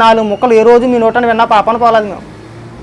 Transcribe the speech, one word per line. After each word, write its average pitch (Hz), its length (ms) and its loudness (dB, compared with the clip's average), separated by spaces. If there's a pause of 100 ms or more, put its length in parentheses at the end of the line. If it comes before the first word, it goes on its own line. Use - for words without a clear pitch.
నాలుగు 226 260 2
ముక్కలు 214 300 -2
ఏ - 100 4
రోజు 240 220 2
మీ 240 120 -2
నోటని 233 260 -2
విన్నా 226 240 0
పాపన 214 280 0
పోలేదు 220 300 0
మేము, - 120 -16 (580)